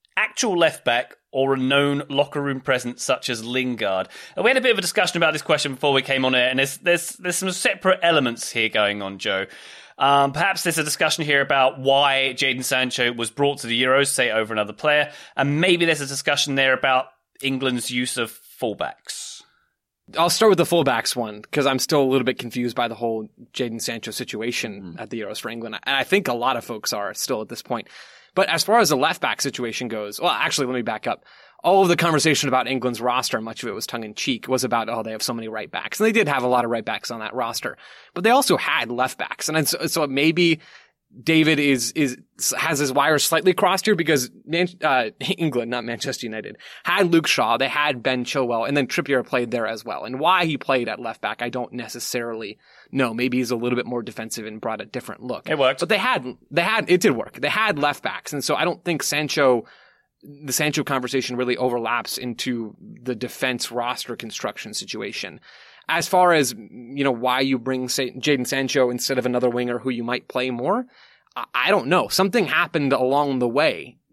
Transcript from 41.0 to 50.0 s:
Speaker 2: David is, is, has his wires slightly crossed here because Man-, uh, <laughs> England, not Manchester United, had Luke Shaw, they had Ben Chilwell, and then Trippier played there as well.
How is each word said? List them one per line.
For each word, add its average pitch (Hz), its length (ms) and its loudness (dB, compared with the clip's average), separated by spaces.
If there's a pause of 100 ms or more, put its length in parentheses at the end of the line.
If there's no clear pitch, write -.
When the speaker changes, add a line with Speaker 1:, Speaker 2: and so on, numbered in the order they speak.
Speaker 2:
David 156 380 4
is, 139 320 2
is, 139 240 0 (400)
has 156 220 -2
his 139 120 0
wires 139 320 4
slightly 165 300 2
crossed 185 320 2
here 214 100 4
because 147 360 2 (160)
Man-, 170 200 0 (160)
uh, 127 320 2
<laughs> - 240 -4
England, 123 320 0
not 120 140 -4
Manchester 120 420 -6
United, 107 300 -10 (280)
had 175 280 4
Luke 165 140 6
Shaw, 117 320 2
they 131 100 2
had 147 340 0
Ben 127 220 0
Chilwell, 120 420 0
and 143 80 0
then 139 120 4
Trippier 139 380 0
played 120 260 -2
there 117 160 -2
as 110 180 -6
well. 85 200 -8